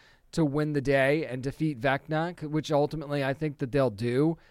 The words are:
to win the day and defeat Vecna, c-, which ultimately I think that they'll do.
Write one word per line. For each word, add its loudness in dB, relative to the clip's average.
to 2
win 0
the 0
day 2
and -8
defeat -2
Vecna, -2
c-, -8
which -4
ultimately 0
I 0
think -6
that -4
they'll 2
do. 0